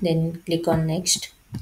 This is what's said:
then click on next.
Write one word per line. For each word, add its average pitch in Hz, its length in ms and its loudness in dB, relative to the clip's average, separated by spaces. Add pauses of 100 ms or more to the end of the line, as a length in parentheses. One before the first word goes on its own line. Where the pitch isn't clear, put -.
then 165 440 0
click 170 220 -2
on 160 200 2
next. 175 420 0 (320)